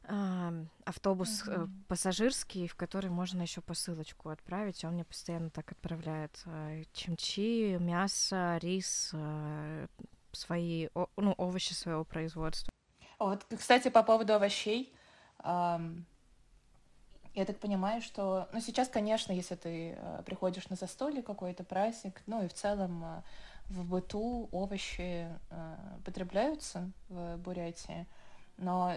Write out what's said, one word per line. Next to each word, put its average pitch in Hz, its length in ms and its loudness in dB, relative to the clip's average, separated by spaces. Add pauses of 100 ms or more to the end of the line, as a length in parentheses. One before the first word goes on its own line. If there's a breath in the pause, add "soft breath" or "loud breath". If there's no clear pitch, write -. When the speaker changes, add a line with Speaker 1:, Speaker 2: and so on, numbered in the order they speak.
Speaker 1:
ам, 180 640 0 (160)
автобус, 196 640 0
э, 185 180 0
Speaker 2:
Мгм. - 220 -12
Speaker 1:
пассажирский, 185 800 2
в - 60 -8
который 185 360 -2
можно 180 320 0
еще 170 200 -4
посылочку - 680 -6
отправить, 180 540 -4
и - 20 -2
он 165 80 -2
мне 170 100 -2
постоянно 165 460 -6
так - 220 -8
отправляет, 160 720 -6
э, 156 460 -8
чимчи, 202 840 0
мясо, 175 840 2
рис, 185 520 0
э, 151 720 -4 (460)
свои 170 600 0
о-, 175 220 0
ну, 196 220 6
овощи 180 360 0
своего 160 300 -2
производства. 160 680 -2 (480 loud breath)
Speaker 2:
Вот, 202 260 2
к-, 226 120 -6
кстати, 254 340 8
по 226 120 12
поводу 220 320 8
овощей, 208 580 4 (460 loud breath)
ам, 170 680 0 (1300)
я 196 100 2
так 196 160 -4
понимаю, 208 420 2
что... 190 500 0
Ну, 233 80 -2
сейчас, 247 280 2
конечно, 220 440 2
если 180 220 -2
ты, 165 420 -6
э, 175 300 -6
приходишь 185 420 -2
на 185 80 -4
застолье, 269 460 -2
какой-то 185 420 -6
праздник, 196 640 0
ну, 214 180 -2
и 175 40 -2
в - 60 -8
целом, 190 500 0
э, 165 180 -8 (460 loud breath)
в 180 160 -4
быту 208 680 -2
овощи, 180 760 -2 (220)
э, 160 260 -8 (280)
потребляются 185 840 0 (180)
в 175 280 -6
Бурятии. 175 680 -6 (500 loud breath)
Но 180 400 2